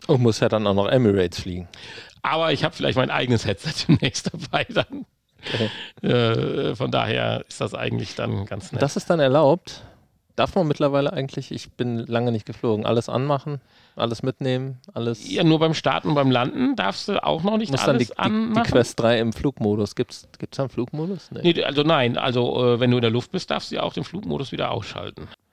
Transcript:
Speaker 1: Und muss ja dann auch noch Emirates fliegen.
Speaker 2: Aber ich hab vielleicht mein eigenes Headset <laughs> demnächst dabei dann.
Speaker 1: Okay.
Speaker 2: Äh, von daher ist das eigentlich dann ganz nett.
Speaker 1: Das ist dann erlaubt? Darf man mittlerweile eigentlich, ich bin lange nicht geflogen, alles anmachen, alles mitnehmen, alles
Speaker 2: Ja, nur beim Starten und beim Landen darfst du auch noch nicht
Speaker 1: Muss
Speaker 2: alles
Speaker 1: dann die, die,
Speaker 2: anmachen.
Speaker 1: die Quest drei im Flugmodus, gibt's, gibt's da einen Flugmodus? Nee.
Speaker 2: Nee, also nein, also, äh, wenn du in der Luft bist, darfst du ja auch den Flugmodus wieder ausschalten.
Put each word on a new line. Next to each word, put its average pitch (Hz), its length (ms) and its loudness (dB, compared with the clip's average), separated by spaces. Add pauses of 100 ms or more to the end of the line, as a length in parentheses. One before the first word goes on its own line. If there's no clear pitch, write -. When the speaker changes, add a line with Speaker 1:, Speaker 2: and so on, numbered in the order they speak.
Speaker 1:
Und 131 160 4
muss 117 180 4
ja 120 80 4
dann 107 180 2
auch 101 80 4
noch 101 140 2
Emirates 101 520 4
fliegen. 90 280 -8 (540)
Speaker 2:
Aber 160 300 0
ich 135 120 0
hab 160 120 -2
vielleicht 135 200 -2
mein 131 140 2
eigenes 131 340 0
Headset 113 360 -4
<laughs> - 80 -2
demnächst - 440 2
dabei - 360 -4
dann. - 360 -4 (960)
Speaker 1:
Okay. - 80 -2
Speaker 2:
Äh, 120 680 0
von 127 160 -4
daher 117 560 -2
ist - 120 -14
das 120 140 -4
eigentlich 117 400 -6
dann 110 320 -4
ganz - 260 -10
nett. - 80 -6
Speaker 1:
Das 139 160 -2
ist - 140 -4
dann 170 100 2
erlaubt? 143 600 2 (540)
Darf - 200 0
man 180 100 4
mittlerweile 143 460 0
eigentlich, 139 400 -8
ich - 200 -12
bin 120 260 -4
lange 117 340 0
nicht 110 140 -2
geflogen, 110 400 -2
alles 113 220 2
anmachen, 135 520 -2 (340)
alles 117 300 -4
mitnehmen, 131 540 -2 (140)
alles 117 380 -6
Speaker 2:
Ja, - 140 2
nur 160 160 6
beim 160 140 2
Starten 143 340 0
und 160 80 0
beim 135 160 4
Landen 247 420 2
darfst 196 340 -2
du 202 140 -2
auch 156 220 0
noch 214 120 2
nicht 214 140 -2
Speaker 1:
Muss 135 120 0
Speaker 2:
alles - 40 2
Speaker 1:
dann - 120 6
die, - 80 2
die, - 120 -10
Speaker 2:
anmachen. 220 460 0
Speaker 1:
die - 60 -2
Quest - 280 4
drei 113 220 4
im 113 120 0
Flugmodus, 107 600 0
gibt's, - 320 -6 (120)
gibt's - 180 -12
da 139 80 -2
einen 127 60 -6
Flugmodus? 156 600 -6
Nee. 170 220 2
Speaker 2:
Nee, 165 100 0
also 147 220 2
nein, 135 340 4
also, 123 560 2
äh, 113 60 0
wenn 123 100 4
du 123 60 6
in 123 60 2
der 113 100 4
Luft 120 180 -2
bist, - 220 -6
darfst - 180 -4
du - 60 -6
ja - 80 -2
auch - 80 -4
den - 100 -6
Flugmodus 147 480 -6
wieder 127 220 -4
ausschalten. - 560 -8 (240)